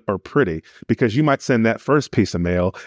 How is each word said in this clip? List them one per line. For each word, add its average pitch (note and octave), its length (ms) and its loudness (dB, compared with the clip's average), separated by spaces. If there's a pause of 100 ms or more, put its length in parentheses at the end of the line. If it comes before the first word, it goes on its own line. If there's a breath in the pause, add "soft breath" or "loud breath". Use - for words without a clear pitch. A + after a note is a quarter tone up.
or F#2+ 120 -4
pretty, F#2 440 -2 (240 loud breath)
because A2+ 300 0
you D3+ 80 2
might C#3 180 0
send A#2 240 2
that A2+ 140 0
first C#3 320 -2
piece G2 220 0
of F2 60 -2
mail F2+ 340 0 (120)